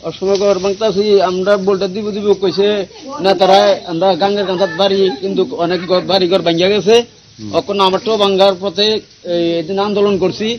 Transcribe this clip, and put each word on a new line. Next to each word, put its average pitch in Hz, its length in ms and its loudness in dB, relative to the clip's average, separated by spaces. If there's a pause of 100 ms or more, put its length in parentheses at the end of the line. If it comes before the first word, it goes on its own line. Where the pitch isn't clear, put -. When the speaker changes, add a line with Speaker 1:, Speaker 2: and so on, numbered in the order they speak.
Speaker 1:
অসময়ে 190 360 -2
ঘর 202 200 2
ভাঙতাছি, 202 400 -2 (260)
আমরা 185 220 0 (140)
বোল্ডার 196 300 0
দিব 214 100 -6 (100)
দিব 208 100 -4 (160)
কইছে 196 240 0 (580)
নেতারা, 190 360 4 (300)
আমরা 170 180 0 (140)
গাঙ্গের 202 260 -2
কাঁথাত 185 320 0
বাড়ি, 196 200 2 (220)
কিন্তু 190 200 -2 (220)
অনেক 170 160 -2 (100)
ঘর, 180 200 2
বাড়ি 185 220 2
ঘর 190 140 2
ভাঙ্গিয়া 170 280 2
গেছে। 202 200 2 (440)
Speaker 2:
হুম। 110 200 -14
Speaker 1:
এখন 196 180 -6 (100)
আমার 185 200 0
তো 214 60 0 (100)
ভাঙ্গার 196 400 4
পথে 202 240 -2 (480)
এই, 170 100 0 (160)
এদিন 180 260 -4
আন্দোলন 202 360 0
করছি 185 260 -2 (100)